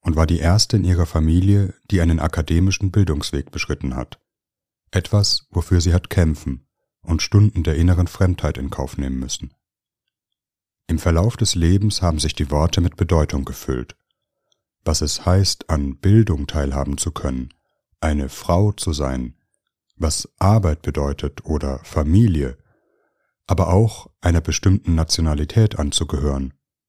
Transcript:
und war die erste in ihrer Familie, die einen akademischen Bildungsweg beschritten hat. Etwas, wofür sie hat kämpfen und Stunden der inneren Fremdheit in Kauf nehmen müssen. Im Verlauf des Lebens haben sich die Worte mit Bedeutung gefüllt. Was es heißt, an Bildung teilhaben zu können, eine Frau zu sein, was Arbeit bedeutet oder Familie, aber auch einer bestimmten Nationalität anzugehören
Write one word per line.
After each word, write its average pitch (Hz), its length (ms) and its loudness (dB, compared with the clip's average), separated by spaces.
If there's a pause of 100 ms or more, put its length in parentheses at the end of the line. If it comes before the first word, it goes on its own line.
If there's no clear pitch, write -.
und 82 140 -2
war 80 140 2
die 82 100 2
erste 90 380 2
in 92 80 2
ihrer 87 200 2
Familie, 92 680 2 (160)
die 95 100 2
einen 82 200 2
akademischen 87 720 0
Bildungsweg 80 580 -2
beschritten 69 460 -6
hat. - 240 -12 (720)
Etwas, - 580 0
wofür 85 300 0
sie 85 120 2
hat 87 180 0
kämpfen 78 580 -2 (340)
und 80 200 -2
Stunden 101 420 2
der 78 100 0
inneren 85 320 2
Fremdheit 87 500 -2
in 69 140 -8
Kauf - 280 -8
nehmen 65 200 -4
müssen. - 340 -10 (1300)
Im 80 140 -2
Verlauf 85 360 2
des - 200 0
Lebens 98 460 2
haben 80 180 0
sich 78 140 -4
die 76 180 -4
Worte 76 280 2
mit 82 160 0
Bedeutung 76 480 0
gefüllt. 64 520 -8 (880)
Was 80 160 0
es - 260 -4
heißt, 92 440 0
an 69 260 -4
Bildung 95 500 4
teilhaben 69 520 -4
zu - 120 -6
können, 65 420 -6 (480)
eine 73 280 -2
Frau 98 420 0
zu - 220 -6
sein, 65 420 -4 (640)
was - 320 -4 (120)
Arbeit 95 420 2
bedeutet 71 640 -6
oder 71 400 -4
Familie, 78 760 2 (880)
aber 85 260 0
auch 107 380 2 (100)
einer 85 200 2
bestimmten 87 560 0
Nationalität 80 840 0
anzugehören 69 760 -2 (340)